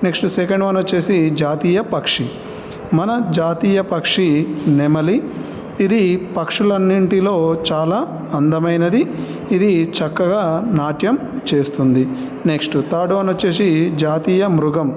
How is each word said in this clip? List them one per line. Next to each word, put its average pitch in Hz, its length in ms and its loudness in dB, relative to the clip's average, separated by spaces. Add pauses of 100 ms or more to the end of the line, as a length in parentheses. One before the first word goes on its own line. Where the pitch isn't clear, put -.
నెక్స్ట్ 180 240 0
సెకండ్ 190 360 0
వన్ 196 140 0
వచ్చేసి 180 520 2
జాతీయ 156 520 0
పక్షి. 156 440 -4 (680)
మన 180 180 2 (260)
జాతీయ 170 440 2
పక్షి 185 460 0 (400)
నెమలి. 156 560 2 (640)
ఇది 185 520 2
పక్షులన్నింటిలో 190 1200 2 (140)
చాలా 170 360 0 (260)
అందమైనది. 170 680 2 (500)
ఇది 202 200 4 (260)
చక్కగా 180 460 0 (360)
నాట్యం 151 380 0 (320)
చేస్తుంది. 135 580 2 (380)
నెక్స్ట్ 151 320 -2 (140)
థర్డ్ 180 220 0
వన్ 196 160 0
వచ్చేసి 170 640 0 (100)
జాతీయ 165 440 2
మృగం. 156 500 2